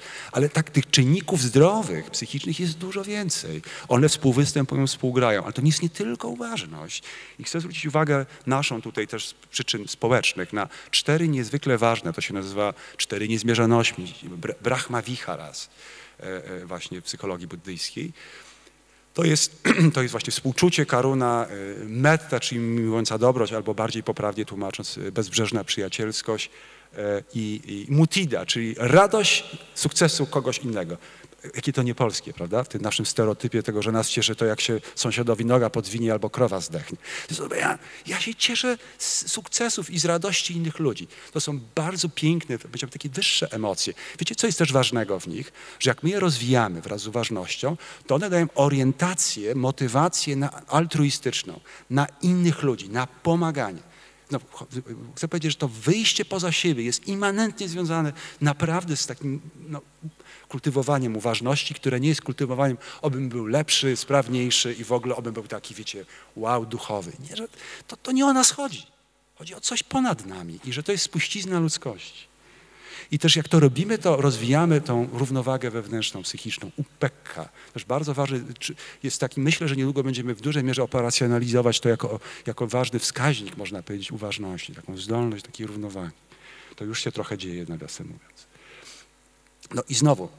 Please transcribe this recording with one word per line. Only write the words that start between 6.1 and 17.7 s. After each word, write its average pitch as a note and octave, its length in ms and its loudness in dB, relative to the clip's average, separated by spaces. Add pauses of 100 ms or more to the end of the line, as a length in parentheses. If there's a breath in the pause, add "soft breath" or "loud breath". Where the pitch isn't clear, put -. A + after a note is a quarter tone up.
uważność. A#3 760 -8 (360 loud breath)
I B2 40 -14
chcę - 160 -4
zwrócić E3+ 260 -6
uwagę D3 400 4 (200 loud breath)
naszą B2+ 360 0
tutaj G#2+ 260 -4
też A2 200 -6
z - 60 -12
przyczyn - 540 -6
społecznych - 680 0
na G#2 140 -2 (240 loud breath)
cztery D#3+ 360 2
niezwykle C3 500 2
ważne, A2+ 360 2
to - 80 -6
się - 120 -4
nazywa G2 400 -2 (240 loud breath)
cztery G#2+ 300 -4
niezmierzalności, A2+ 840 2 (100)
br-, F2 380 -8
Brahma B2 400 -2
Viharas, F2 680 -10 (500 loud breath)
e, F#2 260 -10
e, F2+ 200 -12
właśnie F2 360 -10
w - 20 -18
psychologii F2+ 440 -8
buddyjskiej. F2+ 680 -10 (1040 loud breath)